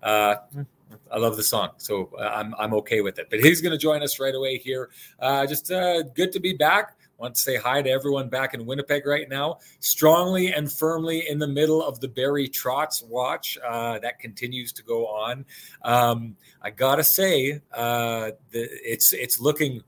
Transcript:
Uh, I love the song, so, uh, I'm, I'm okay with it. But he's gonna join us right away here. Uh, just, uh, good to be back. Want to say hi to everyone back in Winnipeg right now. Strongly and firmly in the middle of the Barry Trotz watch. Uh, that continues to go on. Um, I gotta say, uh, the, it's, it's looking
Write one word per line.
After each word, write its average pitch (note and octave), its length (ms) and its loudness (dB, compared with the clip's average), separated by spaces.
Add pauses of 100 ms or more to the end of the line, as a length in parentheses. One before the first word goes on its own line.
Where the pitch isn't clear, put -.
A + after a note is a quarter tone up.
Uh, G#2+ 340 4 (720)
I - 80 -4
love A2 200 0
the G#2+ 60 -4
song, G#2 340 0
so, F#2+ 320 -4 (100)
uh, G#2+ 160 -4
I'm, G#2+ 240 -6
I'm G#2+ 140 -2
okay G#2+ 260 0
with G2+ 180 -2
it. E2 120 -10
But G#2+ 100 -2
he's D#3+ 220 6
gonna E3 160 0
join D3 260 2
us - 160 -4
right C3+ 160 -2
away C3 220 -4
here. C3 320 -6 (320)
Uh, C#3 240 2
just, D3 260 -4
uh, F3+ 300 2
good E3+ 320 -2
to F#3+ 80 -4
be F#3 100 0
back. E3 460 2 (220)
Want A#2+ 160 -8
to - 60 0
say C3+ 140 0
hi B2+ 260 0
to C3+ 80 0
everyone C3+ 380 0
back C3 260 -2
in A#2 120 -10
Winnipeg C#3 400 -2
right D3 240 0
now. C#3 300 -4 (200)
Strongly F3+ 720 4
and D3+ 180 -2
firmly E3 600 -2
in D3 100 -2
the D3+ 80 0
middle D#3 340 4
of C3 200 -4
the C3 80 -6
Barry C3+ 400 0
Trotz C3+ 580 -2
watch. B2+ 580 -4
Uh, A#2 340 -4
that A#2+ 200 -8
continues B2 540 -10
to - 100 -16
go A#2 240 -2
on. A2+ 380 -6 (380)
Um, A#2 520 2 (260)
I G#2+ 100 -8
gotta C3 320 2
say, D3 580 2 (100)
uh, A#2 600 -2 (200)
the, A#2 160 -4 (160)
it's, - 300 0
it's - 260 -4
looking C3+ 480 -2